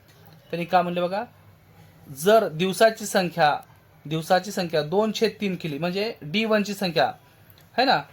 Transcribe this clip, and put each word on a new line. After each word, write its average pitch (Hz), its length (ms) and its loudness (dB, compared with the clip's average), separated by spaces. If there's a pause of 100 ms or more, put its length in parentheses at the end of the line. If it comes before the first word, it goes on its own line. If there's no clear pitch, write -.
(500)
त्यांनी 170 160 -6
काय 180 160 4
म्हणले 175 200 -2
बघा, 190 220 -2 (920)
जर 202 320 4
दिवसाची 190 580 2
संख्या, 170 540 2 (460)
दिवसाची 170 460 0
संख्या 170 300 -2
दोन 190 380 0
छेद 214 120 2 (100)
तीन 190 140 -2
केली, 160 220 -8
म्हणजे 185 440 -4
डी 190 240 -2
वनची 208 280 0
संख्या, 160 400 0 (640)
है 247 80 4
ना? 196 160 4 (120)